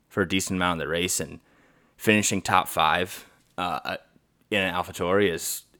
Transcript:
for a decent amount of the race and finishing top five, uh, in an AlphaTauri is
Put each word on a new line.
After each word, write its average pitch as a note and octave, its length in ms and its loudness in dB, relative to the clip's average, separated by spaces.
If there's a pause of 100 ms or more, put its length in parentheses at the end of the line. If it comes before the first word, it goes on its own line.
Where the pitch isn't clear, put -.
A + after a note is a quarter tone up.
for G#2 140 0
a F2+ 60 -2
decent F#2+ 300 0
amount F2 220 0
of C#2 60 -4
the D2 40 -4
race F2 300 -2
and - 200 -10 (560)
finishing G#2 460 2
top F#2 260 2
five, E2 600 0 (300)
uh, F2 380 -4 (540)
in G#2 120 2
an F#2 120 0
AlphaTauri F#2 560 2
is - 320 -6 (180)